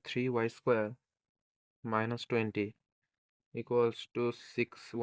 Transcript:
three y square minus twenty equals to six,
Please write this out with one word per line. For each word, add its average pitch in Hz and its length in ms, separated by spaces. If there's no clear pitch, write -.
three 127 200
y 113 40
square 110 320
minus 113 280
twenty 107 360
equals 120 400
to 120 80
six, 120 140